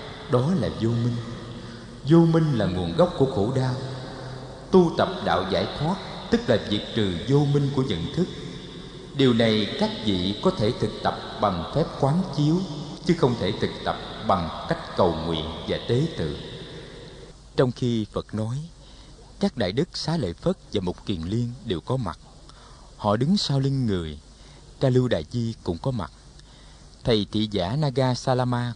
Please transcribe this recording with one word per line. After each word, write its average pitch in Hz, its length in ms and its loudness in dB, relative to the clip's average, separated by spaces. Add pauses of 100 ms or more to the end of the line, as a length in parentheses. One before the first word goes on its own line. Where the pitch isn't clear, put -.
(300)
đó 127 200 2 (100)
là 92 80 0 (120)
vô 113 100 2
minh. 117 260 0 (920)
Vô 165 100 8
minh 160 400 6
là 101 80 2
nguồn 90 300 -2
gốc 180 220 4
của - 80 6
khổ 104 300 0
đau. 127 180 0 (960)
Tu 180 280 8
tập 98 100 4 (160)
đạo 90 260 2
giải 92 160 2 (120)
thoát 165 180 0 (340)
tức 233 180 4
là 110 100 6 (120)
diệt 104 120 0 (140)
trừ 101 180 2 (140)
vô 139 100 4
minh 143 380 2
của 131 60 2
nhận 87 320 -4
thức. 175 120 0 (880)
Điều 135 180 6
này 110 460 2
các 110 100 2 (140)
vị 95 400 0
có 185 140 4
thể 113 220 2
thực 107 100 0 (120)
tập 90 160 0 (220)
bằng 90 340 0
phép 151 100 2 (160)
quán 151 220 4 (140)
chiếu, 151 240 4 (460)
chứ 175 120 4
không 127 220 4
thể 98 200 2
thực 95 100 0 (140)
tập 85 120 -2 (300)
bằng 87 420 0
cách - 280 -4
cầu 90 180 4 (120)
nguyện 80 180 -2 (240)
và 87 100 -2 (100)
tế 123 140 2 (160)
tự. 76 180 -2 (1200)
Trong 127 160 2
khi 117 400 0
Phật - 220 -6
nói, 110 220 -2 (840)
các 202 160 0
đại 98 160 0
đức 139 220 0
Xá 160 220 -2
Lợi 98 160 -2
Phất - 240 -2 (160)
và 104 80 0
Mục 90 260 -4
Kiền 92 160 -4
Liên 117 300 -2 (120)
đều 90 160 -2
có 123 160 -4
mặt. 98 220 -6 (800)
Họ 104 200 2
đứng 156 200 4
sau 139 240 2
lưng 135 260 0
người. 82 320 -2 (640)
Ca 135 100 4
Lưu 127 180 4
Đại 90 220 0
Di 113 240 -2 (100)
cũng 87 140 -2
có - 120 -2
mặt. 107 200 -4 (960)
Thầy 110 280 4
thị 107 200 2
giả 98 240 0
Naga 131 380 2
Salama 123 600 0